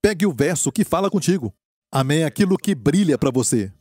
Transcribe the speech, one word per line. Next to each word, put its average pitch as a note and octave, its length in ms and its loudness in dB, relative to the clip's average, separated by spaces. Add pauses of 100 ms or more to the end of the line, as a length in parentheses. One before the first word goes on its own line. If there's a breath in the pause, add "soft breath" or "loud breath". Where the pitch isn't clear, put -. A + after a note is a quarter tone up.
Pegue G#3 240 0
o F#3 80 0
verso C#3+ 380 0
que G#3+ 120 0
fala F#3+ 280 0
contigo. E3+ 420 -2 (400)
Amém? C#3 300 2
Aquilo F#3 340 0
que G3+ 160 -2
brilha C#3+ 460 0
pra C#3 100 0
você. A#2+ 520 -2